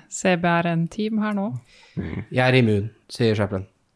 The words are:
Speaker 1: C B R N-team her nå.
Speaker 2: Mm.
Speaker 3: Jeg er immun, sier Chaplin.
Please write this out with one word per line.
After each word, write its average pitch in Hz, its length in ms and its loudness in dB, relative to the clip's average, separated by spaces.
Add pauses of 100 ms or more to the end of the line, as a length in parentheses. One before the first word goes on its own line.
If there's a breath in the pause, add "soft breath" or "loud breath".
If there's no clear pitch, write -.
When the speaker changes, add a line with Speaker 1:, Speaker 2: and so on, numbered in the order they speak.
Speaker 1:
C 185 260 0
B 175 120 0
R 170 180 2
N-team 175 540 -2
her 214 140 -2
nå. 196 260 -4 (360 soft breath)
Speaker 2:
Mm. - 360 -6
Speaker 3:
Jeg 127 80 0
er 127 160 4
immun, 110 340 4 (180)
sier 110 280 2
Chaplin. 98 320 -2 (280)